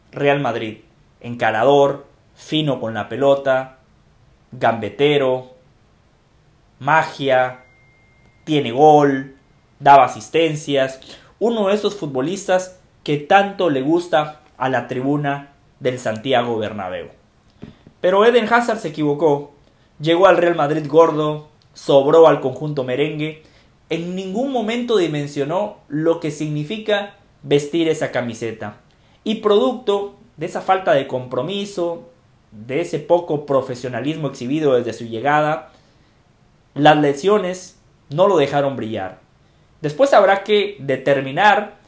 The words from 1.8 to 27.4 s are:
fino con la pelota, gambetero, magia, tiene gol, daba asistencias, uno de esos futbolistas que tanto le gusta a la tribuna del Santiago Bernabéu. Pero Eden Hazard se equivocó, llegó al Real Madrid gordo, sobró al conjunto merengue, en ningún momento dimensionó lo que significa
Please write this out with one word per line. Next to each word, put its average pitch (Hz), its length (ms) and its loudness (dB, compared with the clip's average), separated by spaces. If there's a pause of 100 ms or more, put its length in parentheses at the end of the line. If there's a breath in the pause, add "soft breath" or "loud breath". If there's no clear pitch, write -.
fino 156 420 -4
con 113 160 -6
la 104 140 -6
pelota, 135 680 0 (760)
gambetero, 127 1000 0 (1200)
magia, 135 840 0 (800)
tiene 143 260 -2
gol, 143 640 4 (460)
daba 139 240 8
asistencias, 143 960 -2 (380 loud breath)
uno 214 300 0
de 202 60 2
esos 208 220 -2
futbolistas 185 840 -4 (240)
que 147 140 -2
tanto 190 540 2
le 135 100 0
gusta 156 600 -2 (160)
a 131 100 -4
la 120 180 -2
tribuna 139 680 -4 (280)
del 135 180 -2
Santiago 120 600 -2
Bernabéu. 95 500 -8 (920 loud breath)
Pero 190 260 4
Eden 233 260 4
Hazard 233 260 2
se 175 100 -8
equivocó, 147 680 0 (440 soft breath)
llegó 170 280 4
al 175 100 6
Real 170 180 2
Madrid 156 320 -2
gordo, 151 640 2 (240)
sobró 151 560 6
al 143 120 2
conjunto 135 440 -6
merengue, 151 580 -6 (460 soft breath)
en 175 260 -6
ningún 196 380 -6
momento 240 460 -2
dimensionó 151 800 -4 (100)
lo 156 320 -2
que 156 100 -6
significa 202 840 -6 (280)